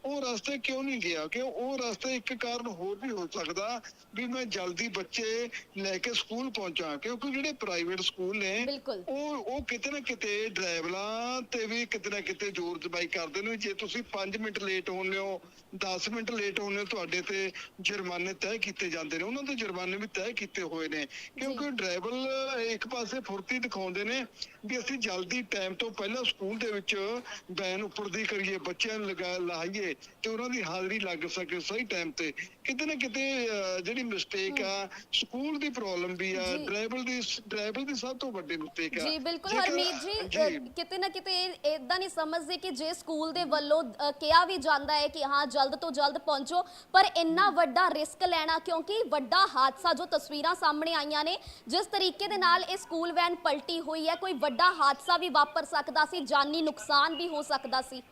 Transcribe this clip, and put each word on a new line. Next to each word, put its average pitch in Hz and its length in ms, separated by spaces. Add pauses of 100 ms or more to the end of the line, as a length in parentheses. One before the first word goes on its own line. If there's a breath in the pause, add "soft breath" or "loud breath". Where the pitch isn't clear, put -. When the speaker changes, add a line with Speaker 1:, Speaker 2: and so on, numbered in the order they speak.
Speaker 1:
ਉਹ 277 160
ਰਸਤੇ 254 360
ਕਿਉਂ 262 260
ਨਹੀਂ 262 180
ਗਿਆ? 160 260
ਕਿ 233 140
ਉਹ 262 360
ਰਸਤੇ 247 380
ਇੱਕ 247 180
ਕਾਰਨ 240 340
ਹੋਰ 190 280
ਵੀ 247 140
ਹੋ 185 180
ਸਕਦਾ 208 540 (340 loud breath)
ਵੀ 240 120
ਮੈਂ 254 180
ਜਲਦੀ 190 420
ਬੱਚੇ 220 640 (280 loud breath)
ਲੈ 196 200
ਕੇ 240 160
ਸਕੂਲ 240 360
ਪਹੁੰਚਾਂ, 175 480
ਕਿਉਂਕਿ 240 340
ਜਿਹੜੇ 277 220
ਪ੍ਰਾਈਵੇਟ 180 480
ਸਕੂਲ 185 360
ਨੇ 202 280
Speaker 2:
ਬਿਲਕੁਲ। 262 420
Speaker 1:
ਉਹ, 294 300
ਉਹ 247 260
ਕਿਤੇ 240 280
ਨਾ 294 80
ਕਿਤੇ 220 500
ਡਰਾਈਵਰਾਂ 196 920
ਤੇ 233 240
ਵੀ 233 200
ਕਿਤੇ 202 240
ਨਾ 202 120
ਕਿਤੇ 196 300
ਜ਼ੋਰ 175 280
ਜ਼ਬਾਈ 175 280
ਕਰਦੇ 170 340
ਨੇ। 220 160
ਜੇ 202 160
ਤੁਸੀਂ 220 300
ਪੰਜ 196 340
ਮਿੰਟ 214 220
ਲੇਟ 190 300
ਹੁੰਦੇ 190 280
ਹੋ, 196 240 (340 loud breath)
ਦਸ 185 340
ਮਿੰਟ 226 220
ਲੇਟ 202 280
ਹੁੰਦੇ 202 220
ਹੋ, 202 40
ਤੁਹਾਡੇ 180 360
ਤੇ 190 300 (300 loud breath)
ਜੁਰਮਾਨੇ 185 520
ਤੈਅ 202 240
ਕੀਤੇ 196 320
ਜਾਂਦੇ 160 280
ਨੇ। 165 60
ਉਹਨਾਂ 254 200
ਦੇ 269 120
ਜੁਰਮਾਨੇ 185 420
ਵੀ 214 100
ਤੈਅ 196 240
ਕੀਤੇ 202 300
ਹੋਏ 160 260
ਨੇ, 147 180 (340 loud breath)
ਕਿਉਂਕਿ 269 240
Speaker 2:
ਜੀ। 285 80
Speaker 1:
ਡਰਾਈਵਰ 190 400 (480)
ਇੱਕ 226 280
ਪਾਸੇ 240 320
ਫੁਰਤੀ 196 400
ਦਿਖਾਉਂਦੇ 196 440
ਨੇ 247 220 (400 loud breath)
ਵੀ 247 140
ਅਸੀਂ 269 180
ਜਲਦੀ 196 440
ਟਾਈਮ 190 320
ਤੋਂ 226 180
ਪਹਿਲਾਂ 214 320
ਸਕੂਲ 208 340
ਦੇ 220 140
ਵਿੱਚ 208 500 (300 loud breath)
ਵੈਨ 190 320
ਉੱਪਰਦੀ 202 400
ਕਰੀਏ, 196 340
ਬੱਚਿਆਂ 185 420
ਨੂੰ 208 80
ਲਗਾ, 180 300
ਲਾਈਏ 175 580 (280 loud breath)
ਤੇ 220 60
ਉਹਨਾਂ 233 200
ਦੀ 247 140
ਹਾਜ਼ਰੀ 185 360
ਲੱਗ 175 280
ਸਕੇ 175 320
ਸਹੀ 214 240
ਟਾਈਮ 175 280
ਤੇ। 151 200 (320 loud breath)
ਕਿਤੇ 277 220
ਨਾ 311 100
ਕਿਤੇ, 262 540
ਅਹ, 190 320
ਜਿਹੜੀ 240 220
ਮਿਸਟੇਕ 190 560
Speaker 2:
ਹੂੰ। 190 100
Speaker 1:
ਆ, 196 180 (260 loud breath)
ਸਕੂਲ 285 460
ਦੀ 294 100
ਪ੍ਰੋਬਲਮ 185 460
ਵੀ 185 200
ਆ, 185 220
Speaker 2:
ਜੀ। 196 80
Speaker 1:
ਡਰਾਈਵਰ 220 340
ਦੀ, 247 220 (260)
ਡਰਾਈਵਰ 214 340
ਦੀ 277 140
ਸਭ 247 220
ਤੋਂ 262 140
ਵੱਡੀ 165 260
ਮਿਸਟੇਕ 160 420
ਆ। 285 100
Speaker 2:
ਜੀ, 311 80
ਬਿਲਕੁਲ 339 340
Speaker 1:
ਜੇਕਰ 403 140
Speaker 2:
ਹਰਮੀਤ 359 360
ਜੀ, 392 440
ਅ, - 40
Speaker 1:
ਜੀ। 269 260
Speaker 2:
ਕਿਤੇ 339 220
ਨਾ 381 100
ਕਿਤੇ 370 360
ਇਹ, 370 100 (120)
ਏਦਾਂ 302 340
ਨਹੀਂ 381 100
ਸਮਝਦੇ 320 480
ਕਿ 370 140
ਜੇ 311 220
ਸਕੂਲ 320 400
ਦੇ 349 100
ਵੱਲੋਂ, 294 400
ਅ, 285 280
ਕਿਹਾ 320 340
ਵੀ 370 120
ਜਾਂਦਾ 285 360
ਹੈ 294 140
ਕਿ 285 180
ਹਾਂ 285 200
ਜਲਦ 277 300
ਤੋਂ 330 160
ਜਲਦ 285 260
ਪਹੁੰਚੋ, 311 460 (300 loud breath)
ਪਰ 381 120 (120)
ਇੰਨਾ 339 320
ਵੱਡਾ 339 400
ਰਿਸਕ 311 340
ਲੈਣਾ, 320 360
ਕਿਉਂਕਿ 349 480
ਵੱਡਾ 302 480
ਹਾਦਸਾ 269 380
ਜੋ 320 120
ਤਸਵੀਰਾਂ 302 500
ਸਾਹਮਣੇ 320 380
ਆਈਆਂ 302 300
ਨੇ, 349 160 (280 loud breath)
ਜਿਸ 349 180
ਤਰੀਕੇ 392 420
ਦੇ 415 100
ਨਾਲ 359 260
ਇਹ 381 140
ਸਕੂਲ 339 340
ਵੈਨ 349 240
ਪਲਟੀ 330 460
ਹੋਈ 311 280
ਹੈ, 339 60
ਕੋਈ 370 180
ਵੱਡਾ 294 380
ਹਾਦਸਾ 302 460
ਵੀ 349 120
ਵਾਪਰ 294 360
ਸਕਦਾ 302 400
ਸੀ, 262 140
ਜਾਨੀ 285 420
ਨੁਕਸਾਨ 302 540
ਵੀ 339 120
ਹੋ 302 140
ਸਕਦਾ 262 400
ਸੀ। 254 300